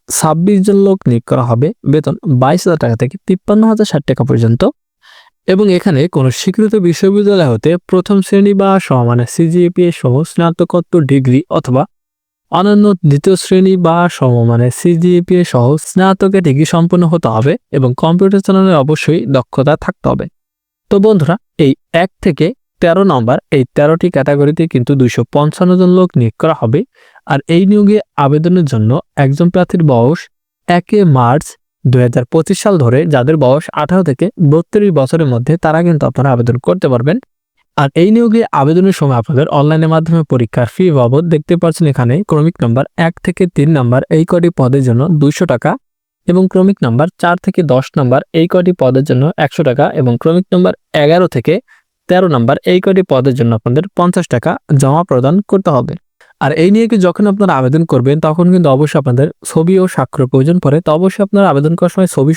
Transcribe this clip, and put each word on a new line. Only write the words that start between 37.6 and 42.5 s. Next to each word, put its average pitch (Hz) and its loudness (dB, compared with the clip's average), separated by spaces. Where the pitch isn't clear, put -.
আর 143 0
এই 185 4
নিয়োগে 233 2
আবেদনের 175 2
সময় 139 0
আপনাদের 139 -2
অনলাইনের 160 0
মাধ্যমে 160 0
পরীক্ষার 123 -2
ফি 185 0
বাবদ 127 2
দেখতে 151 -2
পাচ্ছেন 165 0
এখানে 123 0
ক্রমিক 156 0